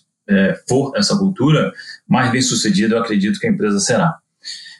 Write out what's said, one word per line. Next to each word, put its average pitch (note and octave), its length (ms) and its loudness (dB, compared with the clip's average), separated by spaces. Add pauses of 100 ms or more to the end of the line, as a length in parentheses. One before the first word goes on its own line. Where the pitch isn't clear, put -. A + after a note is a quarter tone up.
(280)
é, F#2+ 280 2 (120)
for C3+ 280 0
essa G#2+ 200 0
cultura, G2+ 560 2 (360)
mais B2 240 2
bem-sucedido A2 640 0
eu A#2 40 2
acredito G#2 400 0
que - 60 -4
a A2+ 60 0
empresa G2+ 280 0
será. G#2+ 380 0 (640)